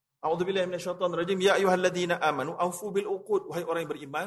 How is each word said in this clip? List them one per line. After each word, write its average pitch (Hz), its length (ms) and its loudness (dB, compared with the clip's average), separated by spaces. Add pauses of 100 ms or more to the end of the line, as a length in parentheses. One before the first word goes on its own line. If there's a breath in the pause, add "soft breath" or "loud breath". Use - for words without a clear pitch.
(200)
"A'udzubillahi 180 480 0
minasyaitonirrajim. 180 720 -2
Ya 190 160 6
ayyuhalladzina 180 640 4
amanu, 151 400 0
aufu 180 320 -2
bil 202 160 0
uqud." 196 400 -2
Wahai 165 160 -4
orang 165 240 -2
yang 151 80 -6
beriman, 147 300 -8